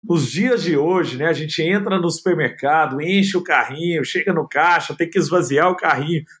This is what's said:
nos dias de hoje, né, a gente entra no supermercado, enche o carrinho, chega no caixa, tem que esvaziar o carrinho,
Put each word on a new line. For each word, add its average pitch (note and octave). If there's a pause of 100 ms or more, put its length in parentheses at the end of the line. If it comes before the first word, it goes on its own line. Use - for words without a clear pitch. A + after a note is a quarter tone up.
nos D#3+
dias A3+
de D#3+
hoje, D3+
né, D3
a E3
gente D3+
entra F#3+
no E3+
supermercado, D3+
enche G3
o F3+
carrinho, D3
chega F3
no D3+
caixa, D#3+
tem E3
que F#3+
esvaziar D3+
o F3+
carrinho, D3+ (160)